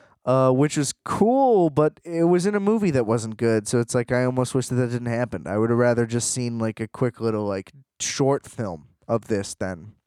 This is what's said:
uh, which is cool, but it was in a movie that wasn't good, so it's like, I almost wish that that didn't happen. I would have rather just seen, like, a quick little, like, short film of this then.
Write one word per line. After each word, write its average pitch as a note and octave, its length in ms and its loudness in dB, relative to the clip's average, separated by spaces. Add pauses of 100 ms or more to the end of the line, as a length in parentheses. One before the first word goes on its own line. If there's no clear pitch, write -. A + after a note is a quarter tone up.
(260)
uh, C3 260 4
which C#3+ 260 2
is C#3 160 0 (120)
cool, A3+ 640 4
but D3+ 340 0
it E3+ 220 -2
was F3 200 4
in G#3 100 0
a G#3 40 -2
movie G3+ 320 2
that B2+ 140 2
wasn't A2 320 -2
good, A2+ 300 0
so B2 120 0
it's A2+ 140 -2
like, A#2+ 180 -2
I B2+ 120 2
almost B2+ 320 0
wish B2+ 140 -2
that B2+ 60 -2
that B2 160 0
didn't A#2+ 160 -4
happen. A2+ 380 -4
I G2 120 -4
would A2+ 120 2
have A#2 100 2
rather A#2+ 260 2
just A#2 260 -4
seen, A#2+ 260 -6
like, A2 220 -4
a A2+ 80 -6
quick - 320 -4
little, A2 260 -2
like, G2 260 -6 (280)
short - 480 -2
film F2 400 -10 (200)
of A2+ 200 -2
this G2 280 -4
then. F#2+ 380 -10 (140)